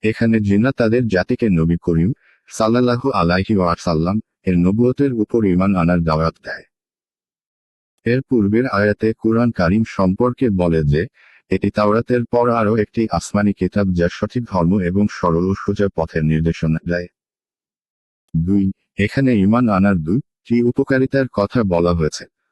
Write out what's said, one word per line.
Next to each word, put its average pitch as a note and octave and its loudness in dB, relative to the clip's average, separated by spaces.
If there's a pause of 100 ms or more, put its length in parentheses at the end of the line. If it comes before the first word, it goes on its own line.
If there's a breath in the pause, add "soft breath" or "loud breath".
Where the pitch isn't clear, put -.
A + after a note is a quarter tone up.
এখানে A2+ 0
জিনরা G#2 2
তাদের A#2 0
জাতিকে G2+ 0
নবী E2+ 2
করিম E2+ 0 (360 soft breath)
সাল্লাল্লাহু A#2+ 0
আলাইহি F#2 0
ওয়াসাল্লাম F2 -2 (220)
এর F2+ 0
নবুয়তের A#2+ 0
উপর A2+ -2
ঈমান F#2+ 2
আনার F2 2
দাওয়াত D#2+ -2
দেয়। - -12 (1400)
এর B2 0
পূর্বের A2+ 0
আয়াতে G#2 0
কুরআন A2+ 0
কারীম F#2+ 0
সম্পর্কে A#2 0
বলে E2+ 0
যে, D2 0 (420 soft breath)
এটি - -2
তাওরাতের A2+ 0
পর A#2+ 0
আরও A2+ 0
একটি A2 -2
আসমানি G#2 -2
কিতাব F#2+ -2
যা F2 0
সঠিক A#2 -6
ধর্ম F#2+ 0
এবং F#2 0
সরল F2 -2
ও F#2+ 0
সোজা G2+ -2
পথের D#2+ -4
নির্দেশনা D#2+ 0 (100)
দেয়। F2 -4 (1300)
দুই, F#2+ 0 (260)
এখানে B2+ 0
ঈমান A2 2
আনার G2 2
দুটি A2 -2
উপকারিতার C3 0
কথা G#2+ -2
বলা F2 2
হয়েছে, D#2+ -2 (280)